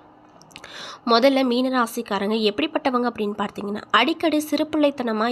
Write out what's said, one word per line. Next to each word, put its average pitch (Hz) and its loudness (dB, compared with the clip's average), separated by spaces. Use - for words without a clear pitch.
முதல்ல 262 6
மீனராசிக்காரங்க 233 0
எப்படிப்பட்டவங்க 254 0
அப்படின்னு 208 -4
பார்த்தீங்கன்னா, 208 -6
அடிக்கடி 302 2
சிறுபிள்ளைத்தனமா 285 0